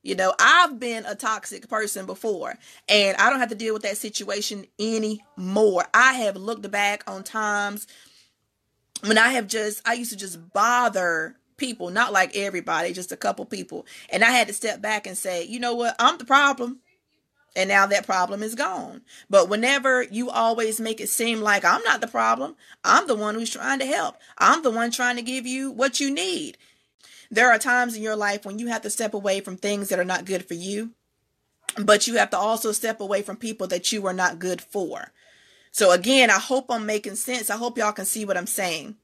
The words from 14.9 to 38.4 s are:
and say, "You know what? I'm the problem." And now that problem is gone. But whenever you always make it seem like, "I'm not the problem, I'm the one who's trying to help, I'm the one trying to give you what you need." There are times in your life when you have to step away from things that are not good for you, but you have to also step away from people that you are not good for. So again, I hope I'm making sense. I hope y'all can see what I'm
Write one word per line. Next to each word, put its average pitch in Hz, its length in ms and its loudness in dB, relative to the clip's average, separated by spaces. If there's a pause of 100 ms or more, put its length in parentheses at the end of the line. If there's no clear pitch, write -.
and 185 100 -10
say, 180 260 -6
"You 220 160 -10
know 240 160 -2
what? 240 240 -2
I'm 294 180 2
the 240 80 -16
problem." 269 540 2 (720)
And 190 140 0
now 196 200 6
that 202 180 0
problem 196 380 -2
is 220 120 -8
gone. 311 460 -6 (280)
But 190 200 6
whenever 254 540 2
you 233 260 -6
always 226 500 0
make 220 220 -6
it 190 80 -6
seem 226 320 -2
like, 202 240 2
"I'm 185 180 4
not 254 160 2
the 226 80 -4
problem, 233 480 0 (260)
I'm 311 260 4
the 247 80 2
one 208 200 -4
who's 226 140 -6
trying 269 300 -4
to 269 60 -2
help, 294 300 -2 (220)
I'm 294 260 4
the 247 80 2
one 233 200 0
trying 247 260 -2
to 240 40 -8
give 247 240 -6
you 262 240 -4
what 262 300 0
you 277 100 0
need." 330 480 -4 (720)
There 233 220 6
are 220 80 6
times 247 380 0
in 214 40 -10
your 220 140 -2
life 202 300 -4
when 202 120 -10
you 240 100 -6
have 220 160 -4
to 214 60 -8
step 214 240 -4
away 196 280 -2
from 185 160 -12
things 202 320 -4
that 180 100 0
are 180 60 0
not 180 180 -2
good 190 240 -4
for 175 60 -8
you, 202 380 -6 (840)
but 208 300 4
you 233 80 -4
have 202 140 4
to 196 80 -2
also 214 340 0
step 220 300 -4
away 202 200 -2
from 196 140 -10
people 220 320 -6
that 180 240 -2
you 202 160 -2
are 185 60 0
not 180 260 0
good 180 220 -4
for. - 500 -8 (580)
So 190 220 6
again, 226 380 6
I 196 100 6
hope 262 300 -2
I'm 226 160 -2
making 208 320 -6
sense. 247 320 -6
I 208 80 -2
hope 240 200 -4
y'all 208 140 0
can 196 140 -8
see 214 180 -4
what 196 140 -2
I'm 175 100 -4